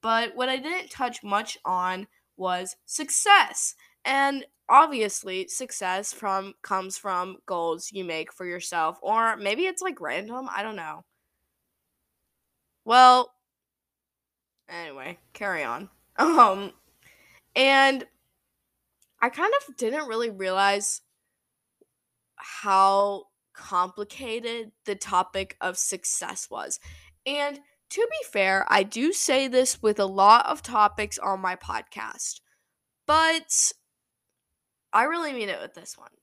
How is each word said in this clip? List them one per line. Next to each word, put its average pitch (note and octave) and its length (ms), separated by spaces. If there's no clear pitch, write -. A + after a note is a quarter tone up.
But A3+ 320
what B3+ 140
I C4 80
didn't D#4+ 340
touch A#3+ 320
much G#3 420
on F#3 440
was F3+ 400
success. - 880
And C#4 400
obviously, G#3+ 800
success G3 680
from, G3 480
comes F#3+ 380
from F#3 380
goals E3+ 460
you G3 120
make D#3+ 280
for F#3 140
yourself. E3+ 540
Or A3 360
maybe G#3+ 300
it's, F4+ 160
like, F4+ 180
random. G#3 500
I G3+ 140
don't G#3+ 120
know. D#3+ 280
Well, B3+ 480
anyway, E3 500
carry F#3 300
on. C3+ 320
<laughs> - 40
Um, A3+ 540
and C4+ 520
I A#3 80
kind G4 240
of C4+ 80
didn't C4 320
really A3+ 220
realize G3 720
how G3 880
complicated A3 1160
the G3+ 100
topic F#3+ 680
of F3+ 160
success - 760
was. - 280
And C#4+ 340
to A4+ 200
be D#5 200
fair, F#3+ 380
I G3 140
do A#3 300
say C4+ 360
this B3+ 340
with G#3+ 160
a G3 80
lot G3 400
of - 160
topics G#3 560
on F#3+ 220
my F#3 160
podcast, - 840
but D#4+ 640
I A3+ 120
really D#4 280
mean A3+ 160
it E3 120
with - 140
this - 220
one. - 140